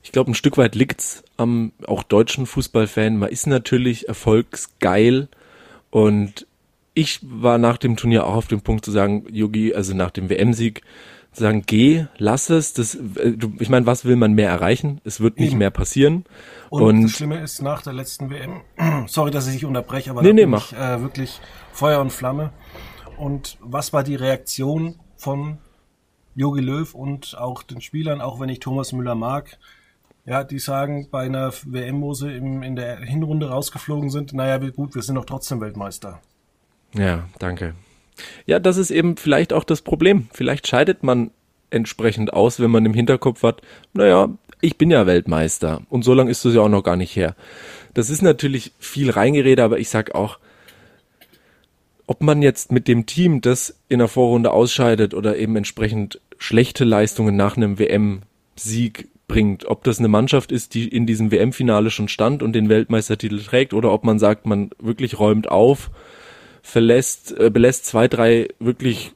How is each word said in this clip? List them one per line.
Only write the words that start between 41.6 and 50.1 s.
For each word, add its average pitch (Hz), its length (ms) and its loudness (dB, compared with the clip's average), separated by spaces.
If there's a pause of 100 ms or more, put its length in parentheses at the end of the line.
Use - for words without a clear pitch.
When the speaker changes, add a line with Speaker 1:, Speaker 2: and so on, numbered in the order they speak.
Speaker 1:
entsprechend 110 640 -2
aus, 117 260 2
wenn 117 120 2
man 113 140 4
im 110 80 2
Hinterkopf 123 500 0
hat, 117 180 0 (320)
"Na 202 120 2
ja, 190 240 6 (320)
ich - 160 0
bin 165 140 4
ja 117 160 6
Weltmeister 80 800 0
und 123 140 -2
so 123 100 6
lang 131 140 6
ist 117 160 -4
es 120 100 2
ja 113 80 6
auch 107 80 6
noch 101 140 2
gar 87 140 0
nicht 92 180 -6
her." 110 200 -2 (580)
Das 113 160 -2
ist 156 120 -6
natürlich 135 560 0
viel 135 320 -4
Reingerede, 131 540 4
aber 113 160 2
ich - 100 -6
sag - 260 -4